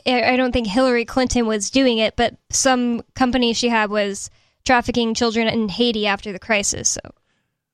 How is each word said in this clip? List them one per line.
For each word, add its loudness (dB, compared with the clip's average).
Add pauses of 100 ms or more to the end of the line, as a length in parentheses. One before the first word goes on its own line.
I, 2
I 2
don't 0
think -2
Hillary 2
Clinton 0
was -2
doing 4
it, 0
but 0 (160)
some 0 (140)
company 2
she -2
had 0
was -4 (360)
trafficking 2
children 0
in 0
Haiti -2
after -2
the -10
crisis. -2
So. -4 (720)